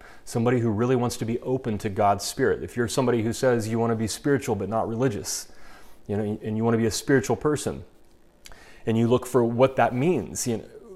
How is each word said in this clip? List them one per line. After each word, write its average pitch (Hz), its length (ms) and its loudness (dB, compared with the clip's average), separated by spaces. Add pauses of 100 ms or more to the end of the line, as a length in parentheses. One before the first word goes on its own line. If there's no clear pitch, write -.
(240)
somebody 123 360 2
who 113 100 2
really 120 260 2
wants 120 220 -2
to 117 80 -6
be 117 140 -2
open 127 360 -2
to 104 140 -4
God's 101 340 2
Spirit. 104 380 0
If 87 120 -8
you're 120 140 0
somebody 123 320 2
who 113 140 -2
says 120 340 2
you 113 100 0
want 117 120 2
to 113 60 0
be 110 100 0
spiritual 131 480 0
but 98 160 -4
not 104 180 0
religious, 113 600 -4 (580)
you 104 100 -2
know, 107 260 -2
and 107 140 -4
you 110 80 0
want 117 80 2
to 113 60 2
be 113 80 2
a 107 40 2
spiritual 131 460 2
person, 123 480 -2 (1000)
and 113 100 2
you 117 120 4
look 123 180 2
for 123 180 4
what 120 320 4
that 117 180 2
means, 127 520 0
you 117 100 0
know, - 80 -8 (320)